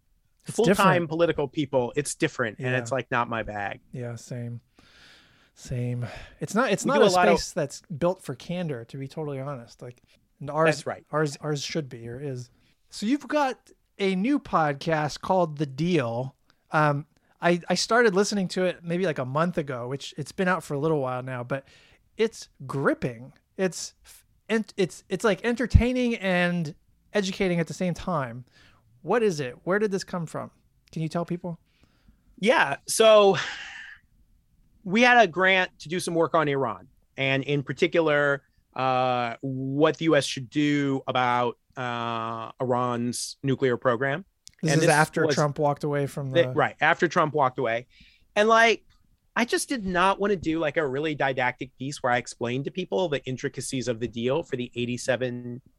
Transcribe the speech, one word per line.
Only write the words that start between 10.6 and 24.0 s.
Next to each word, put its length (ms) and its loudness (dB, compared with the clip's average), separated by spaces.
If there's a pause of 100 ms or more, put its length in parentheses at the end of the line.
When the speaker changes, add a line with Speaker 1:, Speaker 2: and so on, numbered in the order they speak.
Speaker 2:
That's 120 -8
right. 220 -8
Speaker 1:
ours, 300 -2
ours 240 -4
should 240 -6
be 220 -14
or 100 -10
is. 300 -10 (400)
So 160 -8
you've 240 -2
got 420 -2 (260)
a 180 0
new 240 0
podcast 800 0
called 360 2
The 100 -2
Deal. 680 0 (360)
Um, 340 2 (340)
I, 200 2 (100)
I 60 2
started 400 4
listening 340 2
to 140 -2
it 220 -2
maybe, 200 -2
like, 140 -2
a 60 -4
month 320 0
ago, 320 -6
which 280 -8
it's 140 -10
been 160 -2
out 160 0
for 120 -6
a 40 -2
little 220 2
while 200 -4
now, 220 -8
but 240 -6 (480)
it's 320 -2 (180)
gripping. 680 -2 (240)
It's 380 -4 (100)